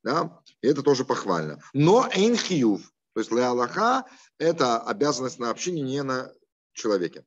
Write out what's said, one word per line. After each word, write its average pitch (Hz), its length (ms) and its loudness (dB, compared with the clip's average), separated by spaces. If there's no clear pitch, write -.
Да? 165 380 -4
И 113 60 0
это 143 140 2
тоже 135 240 2
похвально. 82 560 -4
Но 170 380 4
эйн 226 240 4
хиюв, 117 460 0
то 110 60 -4
есть 110 120 -6
ле 120 120 2
Аллаха, 160 640 0
это 143 420 0
обязанность 123 600 -4
на 117 100 -4
общине, 165 320 -4
не 135 220 -4
на 131 280 -6
человеке. 95 540 -2